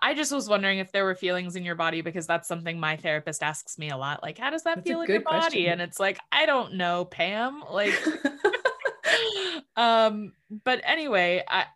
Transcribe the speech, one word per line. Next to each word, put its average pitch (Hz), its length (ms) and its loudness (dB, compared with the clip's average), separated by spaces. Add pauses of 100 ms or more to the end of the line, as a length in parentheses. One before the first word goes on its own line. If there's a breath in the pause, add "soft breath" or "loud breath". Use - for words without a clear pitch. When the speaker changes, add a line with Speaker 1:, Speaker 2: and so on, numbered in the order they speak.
Speaker 1:
I 262 140 4
just 277 160 -2
was 254 180 -2
wondering 196 300 4
if 190 120 -6
there 196 140 2
were 185 80 2
feelings 180 420 -2
in 185 80 -6
your 175 120 -4
body, 165 260 0
because 165 240 -6
that's 170 220 0
something 165 320 -6
my 156 180 0
therapist 156 460 -2
asks - 340 -6
me 151 140 -8
a 139 60 -4
lot. 139 260 -6
Like, 156 160 -10
"How 254 100 -4
does 311 140 -4
that 330 140 0
Speaker 2:
That's - 120 -8
a - 0 -
Speaker 1:
feel 330 120 -2
in - 80 -2
your 202 100 4
Speaker 2:
good - 60 -6
Speaker 1:
body?" 320 160 2
Speaker 2:
question. 285 320 2
Speaker 1:
And 175 80 -2
it's - 180 -6
like, 196 180 0 (140)
"I 302 160 4
don't 262 280 2
know, 175 300 0
Pam." 214 640 -2
Like, 202 220 2
Speaker 2:
<laughs> 370 920 0 (300)
Speaker 1:
<laughs> 392 600 -2
um, 220 580 4 (300)
but 254 200 2
anyway, 202 640 2
I, - 180 2 (100)